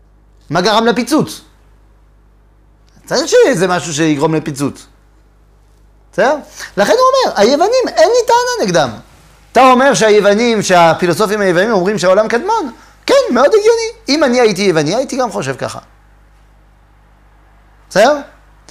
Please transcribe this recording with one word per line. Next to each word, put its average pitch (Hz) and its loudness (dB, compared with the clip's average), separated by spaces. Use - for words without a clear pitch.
מה 165 -2
גרם 214 0
לפיצוץ? 240 -2
צריך 233 -4
שזה 277 2
משהו 175 -4
שיגרום 156 0
לפיצוץ. 143 -6
בסדר? 247 0
לכן 202 2
הוא 508 2
אומר, - -6
היוונים, 349 2
אין 339 2
לי 466 0
טענה 480 0
נגדם. 170 0
אתה 262 4
אומר 254 2
שהיוונים, 208 2
שהפילוסופים 175 0
היוונים 190 0
אומרים 196 -2
שהעולם 214 2
קדמון? 330 -4
כן, 494 0
מאוד 240 2
הגיוני. 453 0
אם 302 0
אני 247 0
הייתי 208 0
יווני, 165 -2
הייתי 247 -6
גם 247 -4
חושב 143 -6
ככה. - -12
בסדר? 247 2